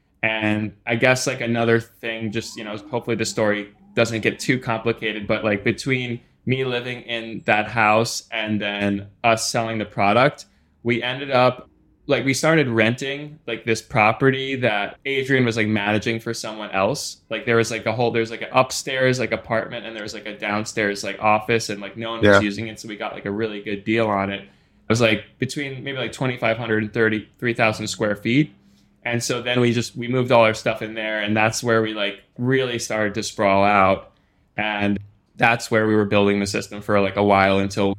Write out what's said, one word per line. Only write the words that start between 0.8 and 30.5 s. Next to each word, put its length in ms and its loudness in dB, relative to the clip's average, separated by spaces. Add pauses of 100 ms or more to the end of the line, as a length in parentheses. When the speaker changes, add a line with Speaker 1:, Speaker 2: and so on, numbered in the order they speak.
Speaker 1:
I 100 -2
guess, 320 2
like, 120 -4
another 400 2
thing, 520 -8
just, 260 -8
you 60 -10
know, 120 -10 (140)
hopefully 260 -4
the 100 -2
story 440 -2 (240)
doesn't 280 0
get 180 0
too 180 0
complicated, 720 -4
but, 180 -2
like, 180 0
between 560 -2 (280)
me 180 0
living 380 -4
in 420 -8
that 220 2
house 640 2
and 280 -2
then 480 -2 (160)
us 260 2
selling 280 -2
the 80 -4
product, 600 2 (380)
we 180 0
ended 300 -6
up, 380 2 (380)
like, 180 0
we 80 2
started 340 2
renting, 800 -2
like, 160 -6
this 180 0
property 720 2
that 500 -2
Adrian 400 2
was, 100 0
like, 120 0
managing 520 0
for 140 -6
someone 380 -10
else. 580 -2
Like, 160 -8
there 100 4
was, 160 4
like, 140 -6
a 80 0
whole, 180 0
there's, 200 0
like, 100 -10
an 100 -10
upstairs, 680 0
like, 120 -4
apartment, 540 -4
and 100 -12
there 80 -10
was, 100 -10
like, 120 -12
a 120 -10
downstairs, 640 -2
like, 220 -6
office, 460 2
and, 100 -6
like, 160 -12
no 160 -8
one 80 -8
was 80 4
Speaker 2:
Yeah. 140 8
Speaker 1:
using 260 -2
it. 100 -14
So 120 -14
we 80 -10
got, 160 -8
like, 120 -10
a 60 -4
really 300 -4
good 240 -6
deal 220 2
on 240 0
it. 100 -6
It 480 -10
was, 100 4
like, 240 2 (140)
between 480 -6
maybe, 140 -6
like, 120 -6
twenty-five 460 -2
hundred 260 0
and 80 -6
thirty, 380 0 (100)
three 140 0
thousand 340 0
square 280 -2
feet. 380 2 (500)
And 200 -2
so 180 -2
then 200 0
we 100 4
just, 240 -4
we 140 -8
moved 240 0
all 100 8
our 100 4